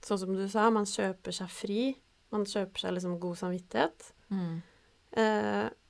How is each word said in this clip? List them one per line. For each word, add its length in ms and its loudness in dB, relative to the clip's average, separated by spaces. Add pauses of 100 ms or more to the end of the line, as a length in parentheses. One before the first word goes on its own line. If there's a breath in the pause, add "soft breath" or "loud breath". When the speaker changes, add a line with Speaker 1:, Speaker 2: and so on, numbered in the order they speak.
Speaker 1:
sånn 160 0
som 160 -2
du 140 0
sa, 220 6
man 140 4
kjøper 480 -2
seg 160 -6
fri, 480 -2 (340)
man 140 0
kjøper 340 -4
seg 160 -2
liksom 240 -4
god 200 -4
samvittighet. 760 -2 (180)
Speaker 2:
Mm. 320 -4 (500 soft breath)
Speaker 1:
Eh, 580 2 (200)